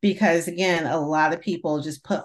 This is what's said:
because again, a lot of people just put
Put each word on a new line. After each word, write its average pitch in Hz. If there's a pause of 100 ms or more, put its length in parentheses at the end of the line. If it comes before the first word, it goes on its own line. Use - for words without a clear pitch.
because 185
again, 175
a 160
lot 156
of 170
people 156
just 147
put -